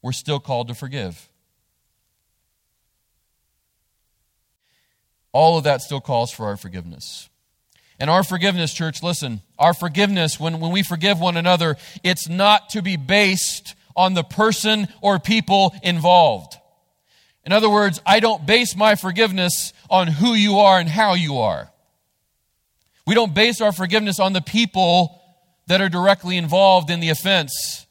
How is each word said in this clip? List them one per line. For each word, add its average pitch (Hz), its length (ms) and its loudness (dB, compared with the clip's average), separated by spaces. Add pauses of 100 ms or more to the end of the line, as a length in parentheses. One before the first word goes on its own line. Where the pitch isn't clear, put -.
We're 131 100 -6
still 143 280 -6
called 120 280 -6
to 120 60 -10
forgive. 117 540 -12 (4000)
All 160 240 4
of 156 80 -2
that 139 160 0
still 139 200 -10
calls 120 320 -4
for 110 140 -10
our 101 100 -6
forgiveness. 87 720 -16 (720)
And 139 80 -4
our 180 160 4
forgiveness, 180 480 -2
church, 160 300 -6
listen, 135 400 -6 (160)
our 165 160 4
forgiveness, 175 680 -2
when, 160 180 -6
when 165 140 -4
we 196 100 0
forgive 180 380 -2
one 175 160 -2
another, 170 400 2 (260)
it's 180 260 -4
not 196 420 2
to 208 120 -6
be 185 140 -4
based 190 760 -2 (200)
on 185 200 2
the 170 100 -2
person 214 640 0 (120)
or 196 200 2
people 196 600 2
involved. 170 760 2 (880)
In 165 80 -2
other 220 180 4
words, 208 360 2
I 214 140 6
don't 196 260 -2
base 220 300 0
my 208 180 4
forgiveness 185 800 -2 (160)
on 185 180 2
who 165 280 0
you 208 240 2
are 196 200 6
and 170 100 0
how 196 260 0
you 151 240 -4
are. 85 320 -4 (1400)
We 170 80 0
don't 214 200 0
base 220 260 2
our 208 120 2
forgiveness 190 480 -2
on 190 120 0
the 180 100 -2
people 180 760 0 (460)
that 185 140 2
are 190 80 0
directly 180 480 0
involved 180 540 2
in 175 100 -4
the 165 100 -2
offense. 170 800 -4